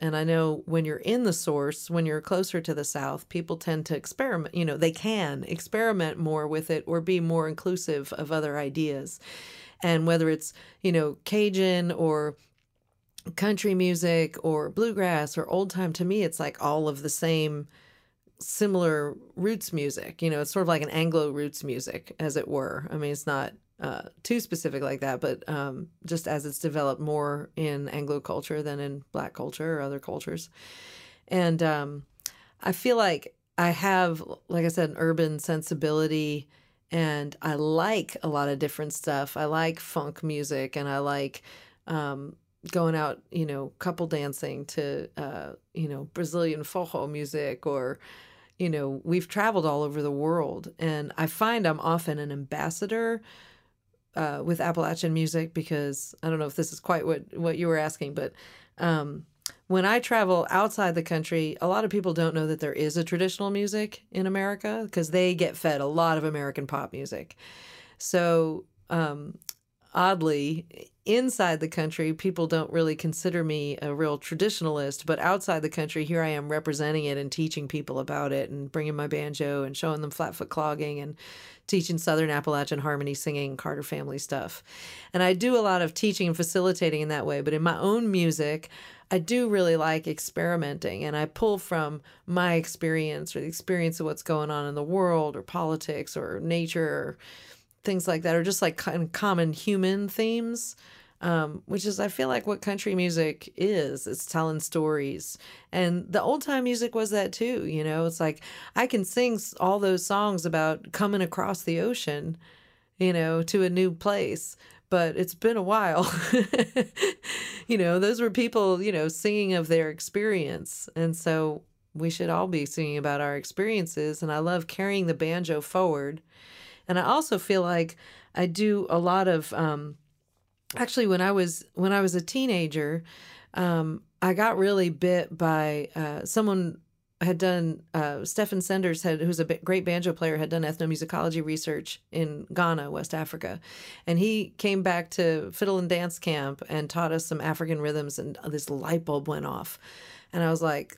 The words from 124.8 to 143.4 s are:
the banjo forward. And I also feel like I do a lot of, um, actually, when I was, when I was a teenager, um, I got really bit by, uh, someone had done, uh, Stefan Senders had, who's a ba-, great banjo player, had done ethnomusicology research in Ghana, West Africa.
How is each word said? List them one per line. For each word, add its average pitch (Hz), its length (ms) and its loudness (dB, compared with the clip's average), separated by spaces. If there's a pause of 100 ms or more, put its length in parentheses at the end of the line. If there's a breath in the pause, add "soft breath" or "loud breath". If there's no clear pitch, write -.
the 160 80 2
banjo 160 460 0
forward. 151 600 0 (640 loud breath)
And 180 120 2
I - 60 2
also 254 340 2
feel 190 240 2
like 170 320 0 (400 loud breath)
I 180 100 2
do 202 420 2
a 170 120 4
lot 180 280 4
of, 160 260 2
um, 147 440 -2 (800)
actually, 240 320 2
when 185 140 4
I 190 100 2
was, 180 420 0
when 190 180 2
I 202 100 4
was 185 120 2
a 180 80 2
teenager, 165 840 0 (520 loud breath)
um, 165 480 0 (180)
I 185 120 4
got 208 260 2
really 190 320 4
bit 175 440 2
by, 156 600 0
uh, 151 300 -4
someone 190 520 0 (440)
had 175 160 2
done, 175 440 2 (120)
uh, 147 320 -2
Stefan 208 360 0
Senders 180 400 0
had, 160 200 0
who's 165 180 2
a 165 60 2
ba-, 165 180 -2
great 185 220 2
banjo 175 260 0
player, 160 240 0
had 156 140 0
done 165 140 0
ethnomusicology 160 800 -2
research 156 580 -4 (100)
in 151 420 -2
Ghana, 160 380 0
West 156 220 -6
Africa. 160 480 -6 (440 loud breath)